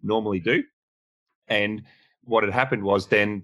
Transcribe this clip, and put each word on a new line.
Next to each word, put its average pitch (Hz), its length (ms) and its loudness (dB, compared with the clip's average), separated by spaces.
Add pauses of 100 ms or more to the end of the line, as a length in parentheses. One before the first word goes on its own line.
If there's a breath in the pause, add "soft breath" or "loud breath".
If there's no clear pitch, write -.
normally 107 380 -2
do. 131 240 0 (840)
And 104 340 -2 (420 soft breath)
what 113 180 2
had 98 100 -2
happened 123 300 0
was 98 240 2
then 104 360 2